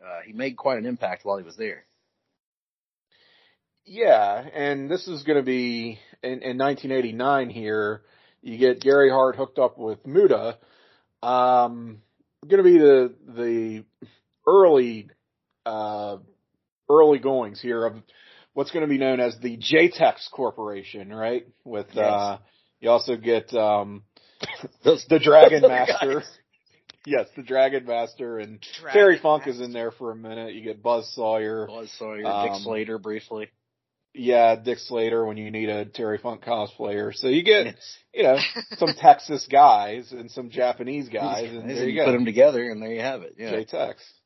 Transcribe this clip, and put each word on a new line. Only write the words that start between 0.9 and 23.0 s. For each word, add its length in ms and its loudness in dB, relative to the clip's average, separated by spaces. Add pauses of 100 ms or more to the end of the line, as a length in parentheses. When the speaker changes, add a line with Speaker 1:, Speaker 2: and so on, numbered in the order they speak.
Speaker 1:
while 140 -6
he 60 -16
was 120 -20
there. 300 -12 (2000)
Speaker 2:
Yeah, 500 4 (180)
and 360 -4
this 180 -6
is 140 -10
gonna 200 2
be 560 -4 (240)
in, 200 -10
in 140 -8
nineteen 360 -2
eighty-nine 580 -2
here. 520 -6 (400)
You 160 -14
get 220 2
Gary 300 4
Hart 260 2
hooked 220 -8
up 200 0
with 280 -10
Muta. 520 2 (640)
Um, 800 0 (440)
gonna 160 4
be 160 10
the, 360 6 (120)
the 580 -6 (640)
early, 640 4 (580)
uh, 520 -8 (680)
early 300 6
goings 420 -4
here 240 -4
of 100 -4 (600)
what's 160 -6
gonna 160 -4
be 120 0
known 220 0
as 180 -4
the 180 -10
J-Tex 760 2
Corporation, 800 -10
right? 340 -6 (180)
With, 280 -10
Speaker 1:
Yes. 140 0
Speaker 2:
uh, 320 -2 (420)
you 100 0
also 260 2